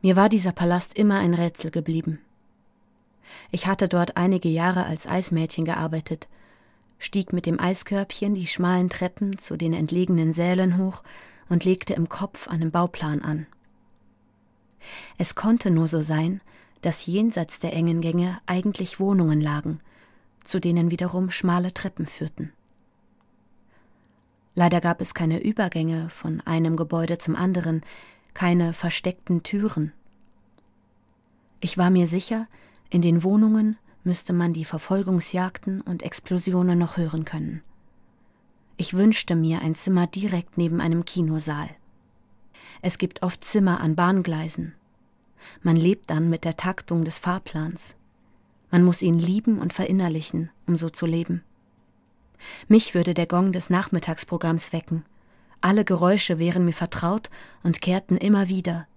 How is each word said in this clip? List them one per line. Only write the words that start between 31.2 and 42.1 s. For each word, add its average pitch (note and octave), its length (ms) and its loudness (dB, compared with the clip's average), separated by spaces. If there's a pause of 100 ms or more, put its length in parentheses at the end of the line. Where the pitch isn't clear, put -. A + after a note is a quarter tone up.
Ich - 160 -4
war F3+ 140 4
mir F3+ 160 6
sicher, A3 400 -2 (420)
in F3 140 2
den E3+ 200 4
Wohnungen G#3+ 540 4 (260)
müsste F3+ 300 -2
man F3 220 2
die D#3+ 100 -6
Verfolgungsjagden F#3 1160 -2
und F3+ 200 -6
Explosionen F3+ 760 0
noch E3+ 180 0
hören D#3+ 300 -4
können. D#3 360 -8 (1160)
Ich - 160 -6
wünschte G3 420 4
mir D#3+ 240 0
ein D#3+ 140 -2
Zimmer F3+ 320 2
direkt F#3+ 500 -4
neben E3+ 240 0
einem E3 240 0
Kinosaal. D#3 640 -2 (1120)